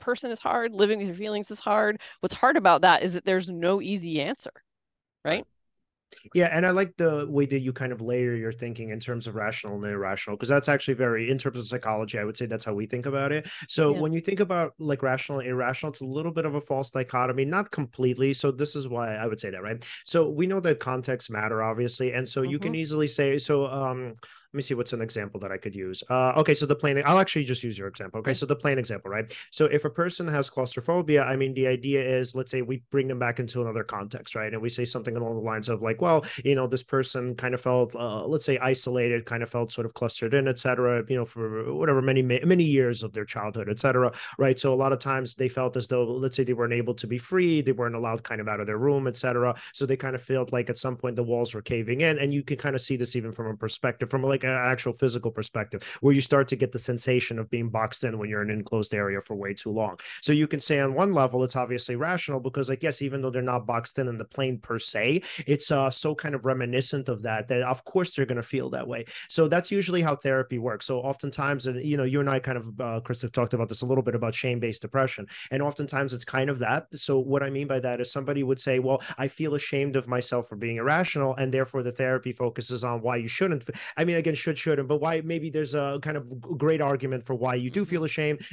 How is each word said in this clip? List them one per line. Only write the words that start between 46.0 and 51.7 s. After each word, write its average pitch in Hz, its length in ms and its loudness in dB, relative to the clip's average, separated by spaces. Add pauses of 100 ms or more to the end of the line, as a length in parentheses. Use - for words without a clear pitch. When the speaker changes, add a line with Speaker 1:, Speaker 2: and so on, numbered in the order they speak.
Speaker 2:
let's 127 320 -2
say 135 80 2
they 120 100 2
weren't 120 180 0
able 117 220 0
to 120 120 -6
be 120 120 -2
free, 170 420 4
they 131 120 2
weren't 117 220 0
allowed 117 300 -2
kind 113 160 -4
of 107 80 -4
out 107 120 -2
of 104 60 -2
their 107 120 -2
room, 139 280 2
et 123 100 -2
cetera. 123 380 2 (200)
So 139 100 -2
they 135 120 2
kind 131 180 -4
of 123 80 -6
felt 131 320 0
like 123 160 0
at 117 80 -4
some 127 180 -4
point 123 200 -4
the 120 60 0
walls 117 300 0
were 107 100 -6
caving 120 380 -2